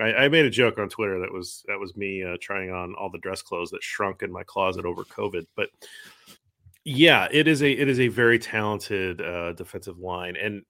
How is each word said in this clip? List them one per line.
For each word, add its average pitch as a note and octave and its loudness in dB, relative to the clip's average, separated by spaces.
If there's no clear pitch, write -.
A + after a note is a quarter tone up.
I, A2+ 2
I - 6
made D#3+ 6
a C3 4
joke A#2 2
on G2+ -4
Twitter G2+ -2
that F#2 -6
was, F#2 -10
that G2+ -6
was F#2 -12
me, G2 -6
uh, F2 -6
trying F#2+ -6
on F2+ -6
all G2 -8
the E2+ -12
dress F#2+ -8
clothes F2 -8
that F2+ -10
shrunk G2 -4
in F#2+ -6
my F2+ -10
closet F#2 -2
over F2+ -6
covid. F2+ -6
But G#2+ -4
yeah, C3+ 6
it D3+ 4
is D3 4
a, C#3+ 4
it C3+ 2
is B2 4
a B2 4
very A#2 4
talented, G#2 -4
uh, E2+ -6
defensive F2 -14
line, F2+ -8
and, G2+ -4